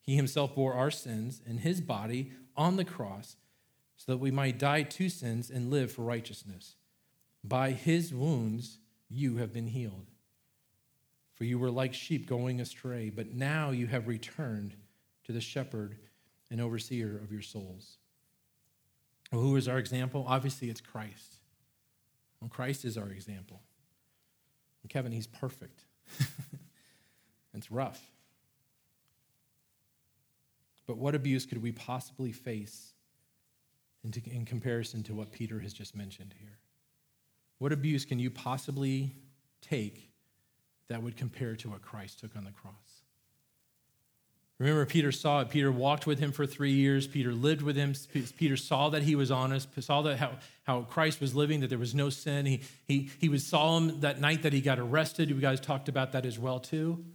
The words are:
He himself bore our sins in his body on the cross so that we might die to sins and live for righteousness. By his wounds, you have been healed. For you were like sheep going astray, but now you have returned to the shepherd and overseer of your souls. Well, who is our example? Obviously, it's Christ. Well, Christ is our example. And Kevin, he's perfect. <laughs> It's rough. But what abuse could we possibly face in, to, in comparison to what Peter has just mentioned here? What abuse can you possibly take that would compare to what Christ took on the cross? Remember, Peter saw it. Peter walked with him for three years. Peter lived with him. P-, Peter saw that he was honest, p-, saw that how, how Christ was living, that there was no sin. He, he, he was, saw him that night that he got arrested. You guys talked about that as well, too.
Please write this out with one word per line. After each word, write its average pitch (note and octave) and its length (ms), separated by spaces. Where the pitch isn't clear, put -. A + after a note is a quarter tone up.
He C3+ 140
himself C#3 400
bore C3+ 180
our B2+ 160
sins A#2+ 560
in A#2 140
his F3 200
body A#2+ 520
on F3 220
the F#3+ 60
cross B2 520
so - 160
that B2+ 60
we C3+ 140
might C3+ 260
die C#3+ 240
to F#3 260
sins A#2+ 440
and B2 180
live C3+ 220
for - 100
righteousness. A2+ 760
By C3 300
his E3 380
wounds, B2 680
you B2 300
have A2 160
been A#2 140
healed. G#2+ 400
For - 80
you A#2+ 160
were B2+ 100
like B2+ 240
sheep C3+ 340
going B2 320
astray, A#2 520
but A2 240
now C#3+ 340
you B2 160
have A2+ 220
returned A2 680
to - 60
the A#2 100
shepherd A2 540
and A#2 100
overseer A2+ 640
of G2+ 80
your G#2 120
souls. F#2+ 540
Well, A#2+ 100
who C#3 160
is C3 100
our B2+ 100
example? B2+ 500
Obviously, C3 440
it's A2 100
Christ. - 540
Well, A#2 100
Christ C3 360
is A2 140
our G2 100
example. G2 500
And - 80
Kevin, B2+ 200
he's A2 140
perfect. - 560
<laughs> C#3 40
It's G#2+ 180
rough. B2+ 280
But A#2 120
what C3+ 180
abuse C3 320
could A#2 140
we A#2 100
possibly B2 600
face G#2+ 640
in, A2+ 80
to, A2+ 180
in A#2+ 160
comparison A#2 580
to G#2+ 120
what G#2+ 160
Peter A2 280
has G2+ 140
just - 220
mentioned G2 440
here? G#2 200
What C#3 140
abuse C#3+ 340
can B2+ 140
you B2 100
possibly C3+ 840
take - 500
that A#2 140
would A#2 160
compare A#2 380
to A2 140
what G2+ 120
Christ - 380
took A2 160
on G#2 80
the G2 80
cross? G2 220
Remember, D3 280
Peter D3 240
saw D3 300
it. A#2 80
Peter C#3 220
walked C#3 360
with D3 100
him C#3+ 140
for C#3 160
three C#3 240
years. C#3 340
Peter B2+ 260
lived C#3+ 300
with C#3+ 140
him. C#3+ 180
P-, C3 140
Peter C#3 200
saw C#3+ 320
that D3+ 140
he D3+ 120
was C#3 140
honest, C3 460
p-, C3+ 60
saw C#3+ 200
that D3 160
how, B2 140
how B2 180
Christ D#3 400
was C3 140
living, D3 240
that C3 80
there B2 100
was A#2 160
no C#3 160
sin. C#3+ 380
He, C3 140
he, C#3 240
he E3 100
was, C#3 160
saw D#3+ 320
him D#3+ 220
that C#3+ 200
night D3+ 240
that D3+ 100
he C3+ 80
got C3 180
arrested. D3+ 500
You C#3+ 60
guys C3+ 240
talked C#3 300
about C3 240
that C3 120
as A2+ 140
well, B2+ 200
too. E3 560